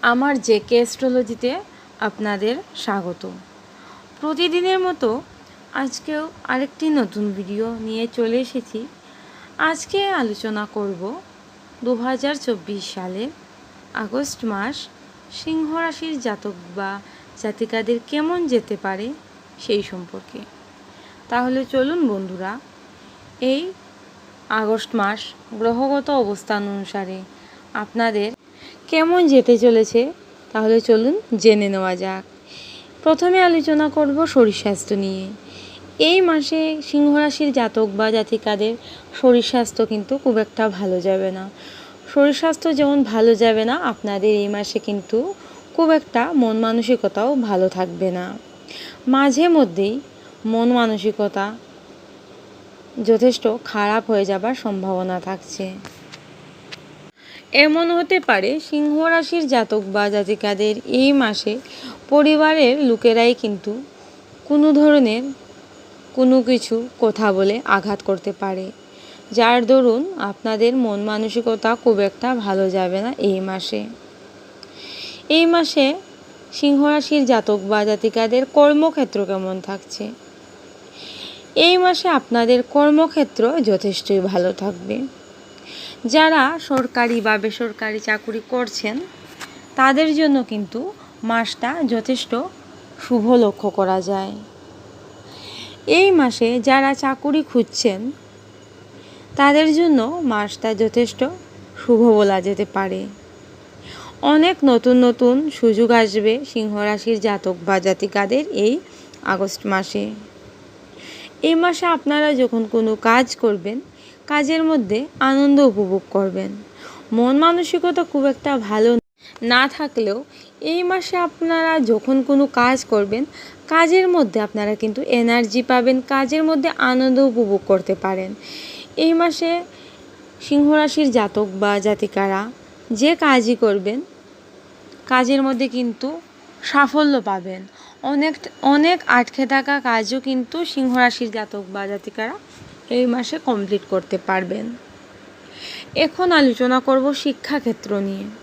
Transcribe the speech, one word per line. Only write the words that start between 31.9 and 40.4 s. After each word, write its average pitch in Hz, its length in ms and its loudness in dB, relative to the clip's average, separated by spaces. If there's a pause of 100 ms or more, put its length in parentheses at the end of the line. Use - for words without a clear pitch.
যাক। 190 280 -8 (800)
প্রথমে 349 400 2
আলোচনা 320 480 2
করব 285 280 0 (100)
শরীর 220 340 4
স্বাস্থ্য 202 340 -4
নিয়ে। 190 300 -6 (720)
এই 339 220 4
মাসে 320 380 0 (220)
সিংহ 294 340 2
রাশির 294 360 0
জাতক 226 360 0 (100)
বা 220 140 0
জাতিকাদের 214 600 -2 (420)
শরীর 240 340 4
স্বাস্থ্য 240 360 -2
কিন্তু 214 320 -4
খুব 269 200 0
একটা 220 320 -2